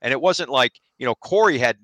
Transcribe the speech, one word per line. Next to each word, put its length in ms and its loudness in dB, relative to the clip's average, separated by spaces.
And 100 -4
it 80 -2
wasn't 300 -2
like, 300 0
you 80 -10
know, 80 0
Corey 460 0
had 240 0